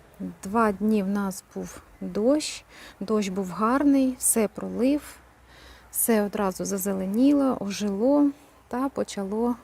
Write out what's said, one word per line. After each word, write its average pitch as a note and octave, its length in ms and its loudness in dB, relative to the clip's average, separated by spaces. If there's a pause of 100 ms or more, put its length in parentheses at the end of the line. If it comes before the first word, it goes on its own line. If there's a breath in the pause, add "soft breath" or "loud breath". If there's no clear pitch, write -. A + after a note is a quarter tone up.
(420)
Два G#3+ 300 2
дні G#3 300 2
в F#3+ 60 -2
нас G3 360 -4 (100)
був F#3 260 -10 (200)
дощ. G#3 640 -2 (360 loud breath)
Дощ G#3+ 280 0
був F#3+ 220 -4
гарний, C4 680 2
все G#3+ 300 2
пролив, A3+ 680 -2 (760 loud breath)
все A3 320 2
одразу G3 420 -2
зазеленіло, G3+ 960 2
ожило G#3 680 2 (380 loud breath)
та B3+ 200 -2
почало G#3+ 760 -4